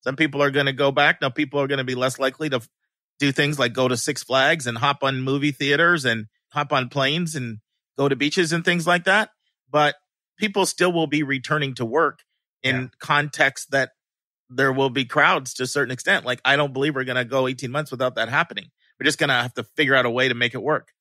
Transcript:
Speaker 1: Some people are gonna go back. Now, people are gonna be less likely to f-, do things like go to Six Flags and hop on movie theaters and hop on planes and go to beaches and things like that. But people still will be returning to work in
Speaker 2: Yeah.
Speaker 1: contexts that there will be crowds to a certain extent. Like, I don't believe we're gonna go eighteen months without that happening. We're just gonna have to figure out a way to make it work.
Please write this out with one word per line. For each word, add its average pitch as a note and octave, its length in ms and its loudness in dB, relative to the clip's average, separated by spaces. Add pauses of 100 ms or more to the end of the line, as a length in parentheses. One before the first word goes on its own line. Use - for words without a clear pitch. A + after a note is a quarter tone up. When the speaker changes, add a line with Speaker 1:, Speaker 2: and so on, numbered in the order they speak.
Speaker 1:
Some C3+ 160 -4
people C#3+ 260 0
are C#3+ 80 4
gonna C#3 220 2
go C#3 200 2
back. D3+ 280 4
Now, C#3 80 0
people C#3+ 320 -2
are C#3 60 0
gonna C#3 180 -2
be B2+ 100 -4
less B2+ 240 -2
likely C3+ 300 -2
to C3+ 80 -2
f-, A2+ 120 -6 (500)
do C#3+ 140 2
things D3 260 0
like B2 160 0
go C3 140 2
to B2 100 2
Six C3 240 -4
Flags C3+ 440 2
and A#2 120 -4
hop C#3 260 0
on C3+ 160 -2
movie C#3 320 0
theaters C#3+ 540 2
and A2+ 220 -2 (240)
hop D3 200 -4
on B2+ 160 0
planes D3+ 480 -2
and A#2 220 -8 (400)
go C#3 100 2
to C3+ 80 2
beaches D3+ 380 0
and E3+ 100 -2
things F3 220 0
like F3 180 2
that. G#3 240 2 (420)
But D3 260 2 (420)
people G3+ 260 0
still F3+ 280 0
will E3 140 0
be D3 160 0
returning C#3 520 -2
to A#2+ 100 -4
work C#3+ 360 0 (420)
in C3 140 0
Speaker 2:
Yeah. B2+ 100 -4 (120)
Speaker 1:
contexts D3 760 0
that C3+ 180 0 (580)
there C3 240 2
will C3+ 180 2
be C3 140 -2
crowds D3+ 500 -2
to C#3+ 100 -6
a - 20 -4
certain C3 260 -2
extent. F3+ 320 -2
Like, B2 220 -4
I C3+ 100 4
don't C#3+ 160 0
believe C#3 220 -2
we're C3 100 -4
gonna B2 220 -2
go C3 200 0
eighteen C3 240 -6
months D3 200 -4
without B2+ 240 -4
that A2 160 -4
happening. B2 400 -4 (280)
We're B2+ 60 -8
just C#3+ 140 2
gonna C3+ 240 2
have B2 120 -4
to A#2+ 100 -6 (120)
figure C#3 180 4
out B2+ 120 4
a A#2+ 40 2
way B2+ 180 2
to B2 60 0
make A#2+ 200 -2
it A#2 80 -8
work. C#3 260 -2 (120)